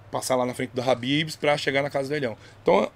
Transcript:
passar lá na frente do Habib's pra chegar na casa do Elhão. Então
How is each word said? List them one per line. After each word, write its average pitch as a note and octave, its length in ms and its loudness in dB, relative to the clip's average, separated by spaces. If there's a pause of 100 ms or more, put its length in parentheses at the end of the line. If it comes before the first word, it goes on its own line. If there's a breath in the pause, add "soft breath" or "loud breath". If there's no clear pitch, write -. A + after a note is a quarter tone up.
(100)
passar C3 240 -2
lá B2+ 100 2
na B2 80 -4
frente B2+ 200 -6
do A#2+ 100 -4
Habib's C3 540 0
pra D3 200 2
chegar C#3 240 0
na C#3+ 100 -2
casa C#3 180 -4
do C#3+ 80 -4
Elhão. A#2+ 200 -4 (240 loud breath)
Então F#3 360 4